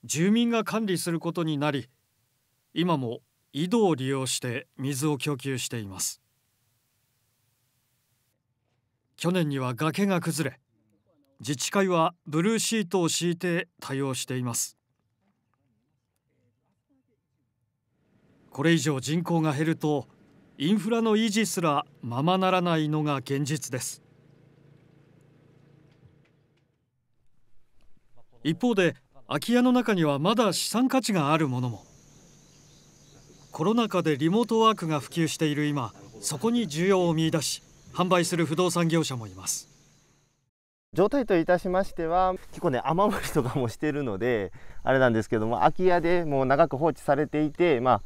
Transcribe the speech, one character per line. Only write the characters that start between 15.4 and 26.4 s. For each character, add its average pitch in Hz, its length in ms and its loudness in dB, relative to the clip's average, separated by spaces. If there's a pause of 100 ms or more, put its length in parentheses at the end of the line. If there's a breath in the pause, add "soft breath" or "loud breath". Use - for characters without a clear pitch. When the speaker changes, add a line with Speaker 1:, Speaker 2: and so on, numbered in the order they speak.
Speaker 1:
こ - 120 -8
れ 165 100 4
以 165 60 4
上 139 220 -2
人 151 220 -4
口 170 200 -2
が 156 100 0
減 147 140 -2
る 156 100 -2
と、 147 320 -2 (480)
イ 160 160 0
ン 220 60 2
フ 202 120 -4
ラ 233 120 0
の 220 140 2
維 226 120 2
持 214 160 0
す 185 160 -4
ら 151 240 0 (160)
ま 120 220 -6
ま 180 160 2
な 190 120 2
ら 185 120 2
な 170 160 0
い 151 100 0
の 151 140 -2
が 147 140 0
現 139 280 -4
実 143 260 -6
で 123 100 -6
す。 - 220 -12 (4000)